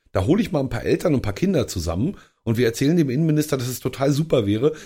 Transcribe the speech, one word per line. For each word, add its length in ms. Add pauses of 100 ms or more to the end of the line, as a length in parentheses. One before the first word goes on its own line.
(120)
da 140
hole 160
ich 100
mal 80
ein 100
paar 140
Eltern 300
und 60
ein 40
paar 100
Kinder 340
zusammen 500 (260)
und 140
wir 80
erzählen 320
dem 120
Innenminister, 480
dass 120
es 100
total 320
super 340
wäre, 280 (120)